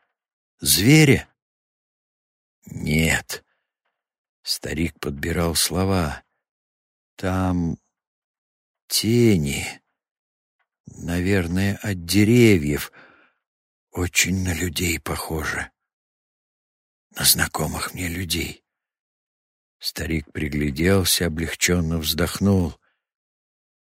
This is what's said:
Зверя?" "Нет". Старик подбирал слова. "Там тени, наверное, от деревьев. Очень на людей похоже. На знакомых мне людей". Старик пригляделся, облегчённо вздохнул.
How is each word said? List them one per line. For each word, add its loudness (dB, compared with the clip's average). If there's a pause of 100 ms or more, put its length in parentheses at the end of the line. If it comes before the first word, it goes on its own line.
(600)
Зверя?" 4 (1400)
"Нет". -2 (960)
Старик -4
подбирал -2
слова. 0 (920)
"Там -2 (1080)
тени, 2 (1200)
наверное, -2
от -6
деревьев. 4 (1000)
Очень -2
на -2
людей -4
похоже. -8 (1400)
На -6
знакомых 0
мне -8
людей". -6 (1120)
Старик -6
пригляделся, 0
облегчённо -2
вздохнул. 0 (1040)